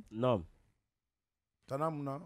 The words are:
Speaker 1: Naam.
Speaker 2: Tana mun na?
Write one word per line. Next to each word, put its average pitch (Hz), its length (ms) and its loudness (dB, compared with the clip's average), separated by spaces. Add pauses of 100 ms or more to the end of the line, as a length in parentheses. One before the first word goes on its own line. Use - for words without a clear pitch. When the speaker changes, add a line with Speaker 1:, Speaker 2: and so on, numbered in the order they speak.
(100)
Speaker 1:
Naam. 110 340 4 (1200)
Speaker 2:
Tana 147 240 -2
mun 147 140 -4
na? 139 220 -6